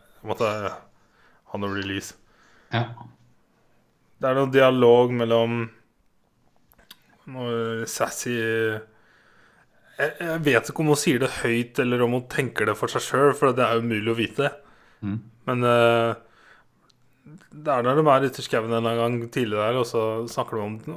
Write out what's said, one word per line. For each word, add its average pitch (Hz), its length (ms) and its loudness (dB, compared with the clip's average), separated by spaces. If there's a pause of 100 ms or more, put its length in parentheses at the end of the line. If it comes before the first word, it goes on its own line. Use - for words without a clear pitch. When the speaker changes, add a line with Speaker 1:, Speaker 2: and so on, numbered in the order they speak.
(180)
Speaker 1:
jeg 107 100 -16
måtte 107 220 -2
ha - 1120 -12
noe 101 100 -4
release. 98 400 -6 (640)
Speaker 2:
Ja. 117 160 -4 (1300)
Speaker 1:
Det 135 80 -4
er 131 80 0
noe 135 160 0
dialog 123 640 6
mellom 117 460 0 (1700)
noe 117 560 -6
sassy, - 480 -4
jeg, - 1700 -6 (100)
jeg 165 240 -4
vet 127 240 2
ikke - 160 -4
om 151 80 4
hun 143 80 4
sier 131 240 2
det 127 140 -2
høyt, 120 420 -2
eller 123 240 2
om 120 140 2
hun 127 100 -4
tenker 117 400 -4
det 104 80 -2
for - 160 -6
seg 127 140 -2
selv, 135 340 2
for 127 160 -2
det 123 80 2
er 117 140 0
jo 117 80 -2
umulig 113 260 -2
å 113 60 -2
vite. 135 320 -2 (580)
Speaker 2:
Mm. 107 140 -4 (260)
Speaker 1:
Men, 123 220 0
eh, 117 420 4 (1500)
det 151 80 -2
er 127 160 2
når 131 140 4
de - 100 2
er 135 160 4
ute 123 160 -6
i - 0 -
skauen 113 240 -2
en 117 140 -2
eller 113 100 0
annen 117 80 -2 (220)
gang 117 100 -10
tidlig 110 300 -2
der, 120 180 0
og 117 80 0
så 113 160 -2 (240)
snakker 117 320 -6
de 104 80 -6
om, 110 80 -8 (220)